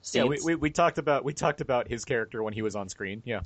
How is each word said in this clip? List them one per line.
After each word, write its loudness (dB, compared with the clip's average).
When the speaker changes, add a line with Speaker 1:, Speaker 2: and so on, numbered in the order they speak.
Speaker 1:
Yeah, 4
we, 2
Speaker 2:
scenes? -6
Speaker 1:
we, 4
we 0
talked 4
about, 2
we -2
talked 0
about 0
his -6
character -2
when -2
he -4
was -2
on -6
screen. -8
Yeah, -4